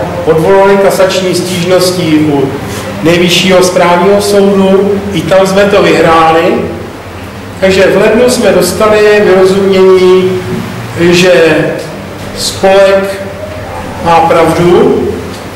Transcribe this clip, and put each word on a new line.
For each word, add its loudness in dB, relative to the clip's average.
odvolali 2
kasační 0
stížností 0
u 0
nejvyššího 2
správního 2
soudu, 2
i -2
tam 2
jsme 0
to 2
vyhráli. 2
Takže 2
v 0
lednu 2
jsme 0
dostali 0
vyrozumění, 2
že 2
spolek 0
má 2
pravdu. 2